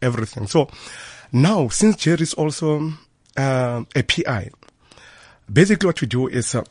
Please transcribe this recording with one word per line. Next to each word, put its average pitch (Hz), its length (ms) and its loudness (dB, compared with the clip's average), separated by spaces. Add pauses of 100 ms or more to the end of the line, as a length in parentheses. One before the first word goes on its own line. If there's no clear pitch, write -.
everything. 113 460 -4
So 147 220 0 (640)
now, 147 380 4
since 208 280 4
Jerry 160 240 0
is 160 120 -4
also, 151 600 -2 (440)
uh, 127 460 -2 (120)
a 135 80 0
P - 240 -4
I, 107 220 -4 (1000)
basically 196 360 4
what 165 140 0
we 131 60 -2
do 123 200 0
is, - 280 -2
uh, 113 160 -2